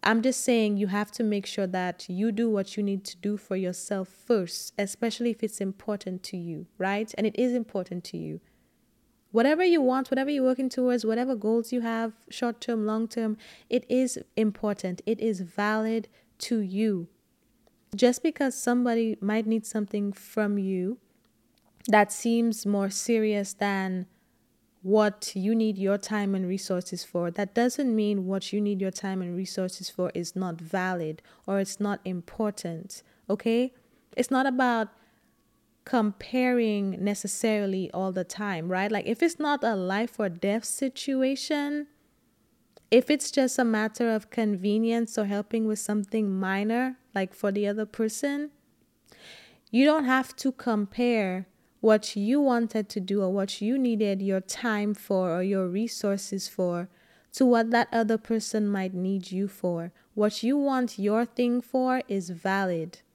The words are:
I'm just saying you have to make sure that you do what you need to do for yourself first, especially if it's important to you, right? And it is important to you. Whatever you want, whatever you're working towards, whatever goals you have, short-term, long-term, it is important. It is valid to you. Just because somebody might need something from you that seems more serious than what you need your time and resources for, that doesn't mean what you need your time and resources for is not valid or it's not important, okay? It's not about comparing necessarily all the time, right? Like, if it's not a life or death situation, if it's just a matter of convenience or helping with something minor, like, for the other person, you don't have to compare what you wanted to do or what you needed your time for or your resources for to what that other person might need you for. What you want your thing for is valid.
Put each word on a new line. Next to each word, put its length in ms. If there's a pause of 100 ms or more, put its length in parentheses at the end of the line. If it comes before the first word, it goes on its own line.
I'm 180
just 200
saying 360
you 100
have 260
to 100
make 220
sure 220
that 420
you 220
do 180
what 260
you 80
need 220
to 120
do 200
for 180
yourself 540
first, 680
especially 540
if 120
it's 180
important 640
to 140
you, 280 (120)
right? 400
And 80
it 120
is 160
important 520
to 120
you. 240 (920)
Whatever 320
you 180
want, 300
whatever 180
you're 140
working 260
towards, 360
whatever 300
goals 360
you 100
have, 320 (160)
short-term, 560
long-term, 520 (320)
it 200
is 300 (160)
important. 720
It 140
is 220
valid 680 (300)
to 200
you. 480 (880)
Just 280
because 320
somebody 680
might 240
need 220
something 440
from 460
you 400 (880)
that 240
seems 540
more 240
serious 640
than 540 (720)
what 540
you 180
need 240
your 200
time 360
and 140
resources 560
for, 260
that 240
doesn't 420
mean 300
what 260
you 80
need 220
your 100
time 300
and 140
resources 540
for 260
is 200
not 240
valid 600 (240)
or 140
it's 200
not 240
important, 1000 (260)
okay? 420 (460)
It's 140
not 140
about 440 (960)
comparing 1160
necessarily 880
all 200
the 120
time, 460
right? 220
Like, 140
if 160
it's 180
not 240
a 120
life 440
or 100
death 360
situation, 1200 (1040)
if 180
it's 220
just 260
a 80
matter 460
of 200
convenience 840
or 80
helping 400
with 140
something 500
minor, 680 (180)
like, 180
for 180
the 160
other 180
person, 680 (1200)
you 140
don't 200
have 320
to 140
compare 960 (320)
what 360
you 240
wanted 480
to 140
do 200
or 80
what 300
you 180
needed 440
your 180
time 540
for 420
or 80
your 240
resources 800
for 400 (460)
to 120
what 260
that 200
other 260
person 520
might 240
need 400
you 160
for. 420 (220)
What 300
you 120
want 420
your 280
thing 340
for 480
is 220
valid. 720 (160)